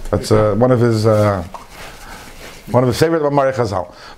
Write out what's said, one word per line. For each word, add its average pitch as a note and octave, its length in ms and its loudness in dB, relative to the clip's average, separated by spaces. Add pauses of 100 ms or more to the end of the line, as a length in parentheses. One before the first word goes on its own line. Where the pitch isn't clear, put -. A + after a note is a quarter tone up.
(100)
That's, - 200 -2
uh, G#2+ 260 4
one B2+ 160 4
of A#2 80 4
his, A2+ 260 2
uh, G#2 360 2 (1300)
one B2+ 140 2
of B2+ 40 2
his A2+ 100 0
favorite E3 240 2
Maimer C#3 320 2
Chazal. F#2+ 400 -4 (240)